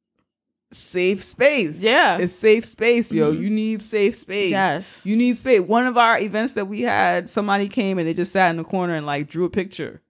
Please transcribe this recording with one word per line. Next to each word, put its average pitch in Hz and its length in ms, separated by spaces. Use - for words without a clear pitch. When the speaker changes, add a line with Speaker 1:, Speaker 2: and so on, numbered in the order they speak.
Speaker 1:
safe 185 520
space. 226 580
Speaker 2:
Yeah. 226 360
Speaker 1:
It's 175 160
safe 220 320
space, 233 480
yo. 156 200
Speaker 2:
Mm-hmm. 160 100
Speaker 1:
You 202 60
need 214 320
safe 214 340
space. 190 360
Speaker 2:
Yes. 190 520
Speaker 1:
You 202 120
need 240 220
space. 247 220
One 226 260
of 240 120
our 226 220
events 214 340
that 208 140
we 208 140
had, 190 480
somebody 202 380
came 196 320
and 160 80
they 165 60
just 175 180
sat 185 200
in 165 60
the 165 60
corner 180 320
and, 151 100
like, 147 240
drew 175 160
a 170 40
picture. 175 600